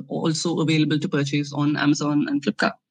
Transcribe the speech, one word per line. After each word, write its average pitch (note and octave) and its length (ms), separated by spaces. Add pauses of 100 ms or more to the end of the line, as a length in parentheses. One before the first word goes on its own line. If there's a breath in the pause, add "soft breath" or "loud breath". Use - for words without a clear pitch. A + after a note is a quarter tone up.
also E3 540
available D#3 380
to - 100
purchase C#3+ 420
on D3 240
Amazon D3 540
and C#4+ 120
Flipkart. - 300 (200)